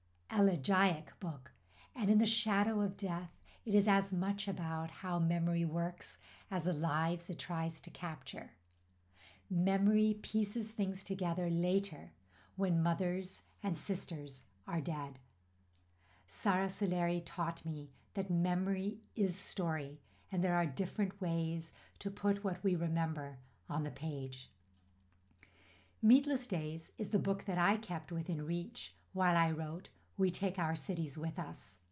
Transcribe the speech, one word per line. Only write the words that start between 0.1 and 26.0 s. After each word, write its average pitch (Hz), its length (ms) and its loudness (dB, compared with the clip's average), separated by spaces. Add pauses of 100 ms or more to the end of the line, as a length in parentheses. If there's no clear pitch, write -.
elegiac 190 880 4
book, 147 320 -6 (420)
and 214 160 2
in 214 80 6
the 226 80 6
shadow 214 540 2
of 202 160 0
death, 175 340 -4 (360)
it 208 100 2
is 202 140 6
as 196 240 4
much 196 340 0
about 165 420 -2
how 175 300 -4
memory 170 460 2
works 170 520 -2 (320)
as 180 140 -2
the 175 80 2
lives 160 580 0
it 175 100 -6
tries 165 420 -4
to - 80 -12
capture. - 600 -10 (1000)
Memory 202 720 4
pieces 214 500 -2
things 190 320 -2
together 175 460 -2
later 170 640 0 (420)
when 175 260 2
mothers 180 600 0 (200)
and 180 140 0
sisters 151 680 -2 (200)
are 175 140 -2
dead. 143 400 -4 (1040)
Sara 190 420 2
Suleri 175 560 0
taught 165 420 -4
me 147 260 -6 (220)
that 196 180 -2
memory 185 680 0 (140)
is 190 220 0
story, 156 640 -2 (320)
and 175 100 0
there 175 140 2
are 170 100 4
different 190 540 -2
ways 165 540 -2 (260)
to 202 100 -6
put 202 360 0
what 180 180 -2
we 185 120 2
remember 160 640 -2 (300)
on 151 140 0
the 147 80 -2
page. 135 600 -6 (1500)
Meatless 269 460 6